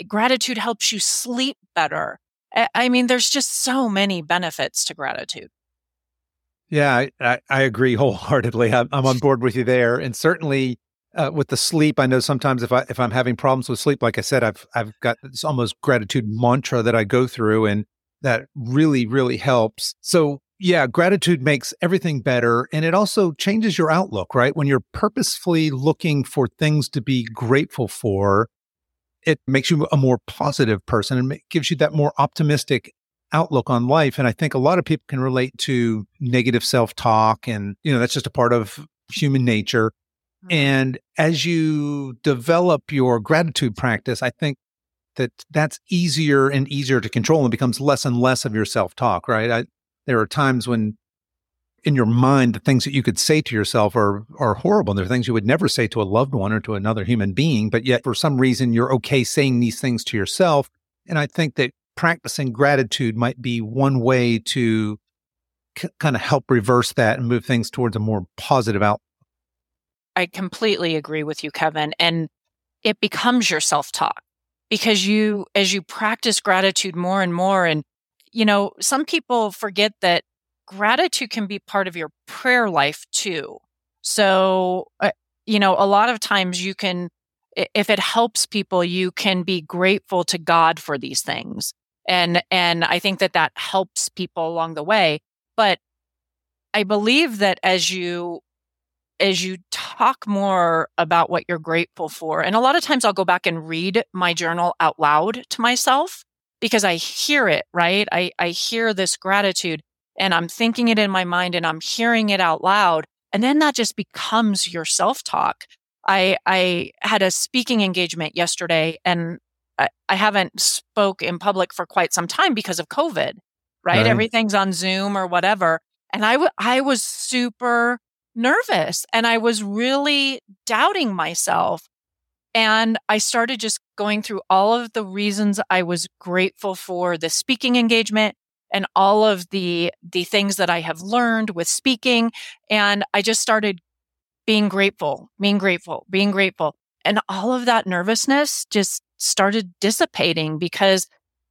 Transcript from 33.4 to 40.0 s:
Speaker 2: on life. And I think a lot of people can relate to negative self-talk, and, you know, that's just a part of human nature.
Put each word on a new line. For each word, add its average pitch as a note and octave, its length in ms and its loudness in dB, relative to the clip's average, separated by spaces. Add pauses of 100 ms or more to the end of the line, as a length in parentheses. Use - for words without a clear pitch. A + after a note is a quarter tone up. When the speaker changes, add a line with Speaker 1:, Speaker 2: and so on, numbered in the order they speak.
Speaker 2:
on A#2+ 160 0
life. D3 320 2
And C3 80 2
I A2 60 0
think D3+ 200 -4
a C3 60 -2
lot D#3 180 2
of E3+ 80 0
people D#3 220 -2
can C3 120 -4
relate C3 420 -2
to A#2 440 -2 (140)
negative B2 440 2
self-talk, A2 840 2
and, G2+ 340 -6
you D3+ 100 -2
know, C3 60 4
that's A#2+ 160 0
just - 140 -4
a - 40 -8
part B2 220 2
of A#2+ 320 -2 (260)
human C3+ 320 0
nature. A2 460 2 (560)